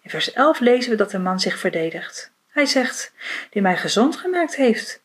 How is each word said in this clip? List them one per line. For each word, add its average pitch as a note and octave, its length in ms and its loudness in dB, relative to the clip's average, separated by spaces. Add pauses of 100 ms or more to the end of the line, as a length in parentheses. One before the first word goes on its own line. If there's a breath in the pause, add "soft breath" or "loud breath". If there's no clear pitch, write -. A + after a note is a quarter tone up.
In - 80 -20
vers - 240 -6
elf D4+ 260 4
lezen B3 320 4
we G#3+ 60 0
dat G3+ 140 0
de F#3+ 80 -4
man F#3 200 -2
zich F3+ 180 -2
verdedigt. E3 720 -6 (180)
Hij D4 160 2
zegt: - 480 -2 (360 loud breath)
"Die G3+ 120 -2
mij F3+ 160 4
gezond G#3 380 2
gemaakt F4 400 -2
heeft, - 500 0